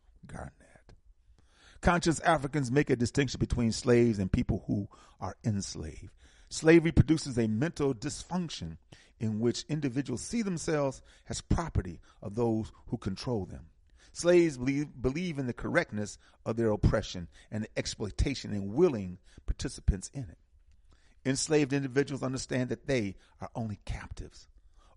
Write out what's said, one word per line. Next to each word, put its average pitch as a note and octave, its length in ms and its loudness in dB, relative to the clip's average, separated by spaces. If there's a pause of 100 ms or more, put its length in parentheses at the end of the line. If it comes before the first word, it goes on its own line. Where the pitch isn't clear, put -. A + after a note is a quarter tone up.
(260)
Garnet. - 680 -18 (880)
Conscious F3 380 2
Africans C#3+ 500 2
make C#3+ 180 4
a C3+ 80 4
distinction B2 420 0
between A2+ 340 2
slaves A#2+ 460 4
and F#2+ 140 0
people - 340 0
who G#2+ 220 -2 (320)
are F#2+ 240 -6
enslaved. F#2 640 -4 (400)
Slavery D#3+ 440 6
produces C3+ 460 4
a A2+ 100 2
mental C3+ 460 0
dysfunction C3 800 -8 (420)
in A2 220 -2
which A#2 280 0
individuals C3+ 540 -2
see A#3 200 -4
themselves D#3 600 -2 (260)
as - 120 -6
property F2+ 600 -2 (220)
of G2+ 140 -10
those A2+ 340 0 (160)
who B2+ 100 -6
control G#2 480 -6
them. - 220 -14 (460)
Slaves E3+ 440 4
believe, C#3 300 -2 (140)
believe C#3+ 380 -2
in C3+ 80 -4
the A#2+ 60 -2
correctness A2+ 640 -2 (260)
of A2+ 120 -2
their A2+ 140 2
oppression G2+ 580 0 (220)
and A2 140 -6
the - 140 -8
exploitation - 760 -4
and G2+ 220 -4
willing A2 440 2 (280)
participants - 680 -2
in C3+ 100 -8
it. E2 140 -16 (880)
Enslaved C#3 480 2
individuals C#3 500 0
understand C3 460 -2
that A#2 180 -6
they A2 300 0 (240)
are F#2+ 140 -10
only A2 300 -6
captives, - 640 -12 (500)